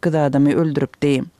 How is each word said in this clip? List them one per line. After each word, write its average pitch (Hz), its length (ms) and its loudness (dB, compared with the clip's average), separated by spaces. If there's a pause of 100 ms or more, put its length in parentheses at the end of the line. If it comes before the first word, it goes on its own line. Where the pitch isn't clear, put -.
адамы 143 560 2
өлтүрүптү. 143 720 -2 (120)